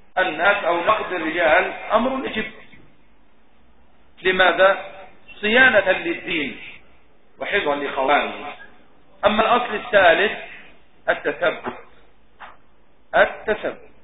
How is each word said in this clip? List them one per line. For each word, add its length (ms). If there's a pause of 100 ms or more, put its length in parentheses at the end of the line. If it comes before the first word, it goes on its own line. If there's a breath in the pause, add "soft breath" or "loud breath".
(180)
الناس 460
أو 160
نقد 320
الرجال 600 (200)
أمر 340
يجب. 260 (1700)
لماذا؟ 720 (480)
صيانة 500
للدين 680 (760)
وحفظا 380
لخوانه. 760 (720)
أما 180
الأصل 320
الثالث، 640 (720)
التثبت، 680 (1400)
التثبت. 720 (160)